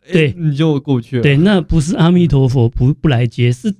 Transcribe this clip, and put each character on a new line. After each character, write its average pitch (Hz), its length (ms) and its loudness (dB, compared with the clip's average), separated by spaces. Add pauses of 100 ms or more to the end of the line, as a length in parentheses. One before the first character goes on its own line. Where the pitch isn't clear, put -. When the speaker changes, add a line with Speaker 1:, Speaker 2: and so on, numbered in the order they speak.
(100)
Speaker 1:
对。 160 200 2
Speaker 2:
哎， 185 80 -8
你 151 180 -2
就 151 240 0
过 135 180 -2
去 120 200 -8
了。 117 40 -2
Speaker 1:
对， 139 140 2
那 185 240 2
不 160 180 -2
是 156 180 -2
阿 170 140 2
弥 175 160 2
陀 135 220 0
佛 120 220 2
不， 131 240 -2
不 - 140 -4
来 123 180 0
接， 120 260 -2
是 202 280 -6